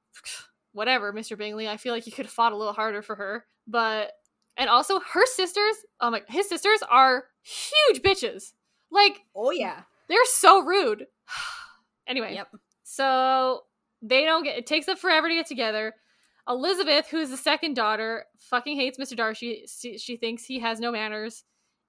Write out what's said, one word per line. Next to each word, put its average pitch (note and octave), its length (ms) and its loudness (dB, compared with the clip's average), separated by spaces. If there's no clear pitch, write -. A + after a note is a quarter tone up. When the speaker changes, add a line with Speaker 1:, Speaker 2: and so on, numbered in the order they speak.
Speaker 1:
<sighs> - 600 -16
Whatever, G#3 400 -2
Mister A3 240 -10
Bingley, G#3+ 320 -8
I G#3+ 80 -6
feel A#3+ 160 -6
like A#3 140 -6
you A3 40 -16
could C4+ 140 -10
have - 80 -16
fought A#3 200 2
a G#3 40 -8
little G#3 160 -4
harder G#3+ 280 -4
for G#3 140 -10
her. G3+ 300 -10
But, A3 440 -2
and C4+ 120 0
also D4 300 4
her - 260 2
sisters, G#4 500 0
oh A#3+ 100 0
my, A3 160 -4
his F#4+ 220 -2
sisters G4+ 300 2
are C4 360 6
huge C#5+ 580 2
bitches. C4+ 520 -2
Like, F#4+ 320 4
Speaker 2:
Oh, A3+ 160 0
yeah. F#3+ 320 -6
Speaker 1:
they're A4 180 6
so F#4+ 360 8
rude. C#4+ 460 0
<sighs> - 200 -10
Anyway. A3+ 260 -4
Speaker 2:
Yep. G3 140 -12
Speaker 1:
So C4 800 2
they C4 240 4
don't D#4+ 180 2
get, C#4 140 -4
it A#3+ 100 -10
takes D4+ 200 -2
them F#4 100 -2
forever E4 320 2
to E4 60 2
get E4 100 -2
together. A3 480 -4
Elizabeth, D4 580 0
who's D#4 220 -4
the C4 80 -10
second D4+ 380 -2
daughter, A3 500 -2
fucking B3 360 -4
hates C4 240 -2
Mister B3+ 160 -10
Darcy. A3 520 -4
She, A3+ 300 -14
she A#3 200 -10
thinks A#3 260 -6
he C4 160 -10
has A3+ 220 -4
no A#3+ 100 -4
manners. G#3+ 540 -8